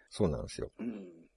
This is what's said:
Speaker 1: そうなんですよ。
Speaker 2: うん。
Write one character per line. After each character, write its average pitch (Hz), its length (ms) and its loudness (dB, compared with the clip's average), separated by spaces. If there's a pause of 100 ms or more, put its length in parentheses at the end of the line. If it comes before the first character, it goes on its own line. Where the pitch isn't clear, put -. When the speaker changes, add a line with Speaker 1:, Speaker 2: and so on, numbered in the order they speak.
(100)
Speaker 1:
そ 104 160 4
う - 20 6
な 73 100 4
ん - 40 -2
で - 60 -4
す - 120 -6
よ。 - 180 -2
Speaker 2:
う - 40 -6
ん。 - 260 -4 (280)